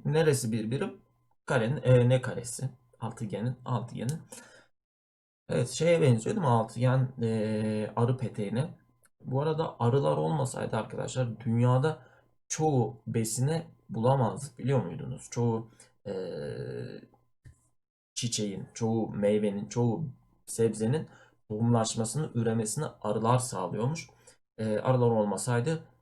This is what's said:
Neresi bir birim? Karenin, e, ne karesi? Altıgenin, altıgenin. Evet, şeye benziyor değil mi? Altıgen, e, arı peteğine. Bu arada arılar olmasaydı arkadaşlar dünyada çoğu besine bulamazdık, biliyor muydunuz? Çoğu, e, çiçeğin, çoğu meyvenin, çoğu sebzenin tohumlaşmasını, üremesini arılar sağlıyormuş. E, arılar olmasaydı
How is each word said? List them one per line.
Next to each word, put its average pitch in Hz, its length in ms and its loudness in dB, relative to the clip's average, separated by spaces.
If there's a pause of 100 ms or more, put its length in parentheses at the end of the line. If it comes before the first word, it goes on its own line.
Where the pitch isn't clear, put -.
Neresi 143 480 2
bir 110 180 -2
birim? 139 260 -4 (500)
Karenin, 127 360 0
e, 123 260 8
ne 127 120 6
karesi? - 500 -6 (300)
Altıgenin, 107 640 -6
altıgenin. 127 580 -4 (1300)
Evet, - 200 0
şeye 165 320 4
benziyor 135 360 4
değil 175 100 0
mi? 123 60 4
Altıgen, 127 560 2 (140)
e, 107 720 -2
arı 120 200 2
peteğine. 123 520 -4 (560)
Bu 131 180 -2
arada 156 380 -2
arılar 139 360 2
olmasaydı 139 600 -2
arkadaşlar 110 640 -4
dünyada 127 580 2 (500)
çoğu 139 580 0
besine 123 600 0 (220)
bulamazdık, 110 680 0
biliyor 127 240 0
muydunuz? - 480 -10
Çoğu, 117 400 -2 (360)
e, 98 60 -8 (2000)
çiçeğin, 101 600 -4
çoğu 113 360 0
meyvenin, 104 580 0
çoğu 120 360 0 (420)
sebzenin 113 600 0 (400)
tohumlaşmasını, 113 840 0
üremesini 113 500 0 (180)
arılar 110 360 2
sağlıyormuş. 104 720 -4 (480)
E, 110 200 0
arılar 123 320 4
olmasaydı 117 760 0 (160)